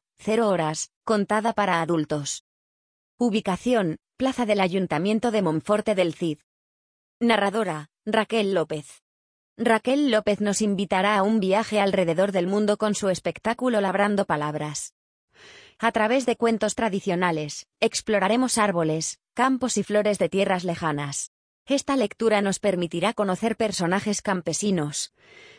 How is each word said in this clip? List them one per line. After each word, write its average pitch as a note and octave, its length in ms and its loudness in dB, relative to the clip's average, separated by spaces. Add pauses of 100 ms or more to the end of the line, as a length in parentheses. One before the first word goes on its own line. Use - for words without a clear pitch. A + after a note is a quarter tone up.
(160)
cero A3 320 0
horas, D#3+ 440 -2 (100)
contada G#3+ 520 0
para F#3 260 2
adultos. D3+ 640 -2 (720)
Ubicación, G#3 800 0 (180)
plaza B3+ 300 -2
del G3+ 140 2
Ayuntamiento F#3+ 720 0
de G#3+ 120 2
Monforte G3+ 520 0
del F3+ 200 0
Cid. D#3+ 240 -4 (800)
Narradora, G3+ 720 0 (180)
Raquel G#3+ 480 0
López. D#3 480 -4 (540)
Raquel B3 540 2
López G#3+ 300 2
nos G#3 220 0
invitará G3+ 540 0
a F#3+ 60 4
un A3 180 2
viaje G3+ 400 0
alrededor F#3+ 520 2
del F3+ 140 0
mundo G#3 300 2
con G#3+ 180 0
su G3 140 -2
espectáculo A3+ 720 -2
Labrando G3 440 2
Palabras. D3+ 720 -4 (840)
A A3+ 140 0
través A#3 340 2
de G#3 100 0
cuentos A3+ 380 0
tradicionales, F3+ 920 -2 (100)
exploraremos A3 800 0
árboles, E3 600 0 (120)
campos B3+ 440 0
y G#3 60 2
flores G#3 360 0
de E3+ 100 2
tierras F#3+ 360 0
lejanas. D3 680 -4 (360)
Esta C#4 300 0
lectura G#3 460 2
nos G3 160 -2
permitirá F3+ 560 -2
conocer G#3 420 -2
personajes G3 680 -2
campesinos, E3+ 920 -2 (440)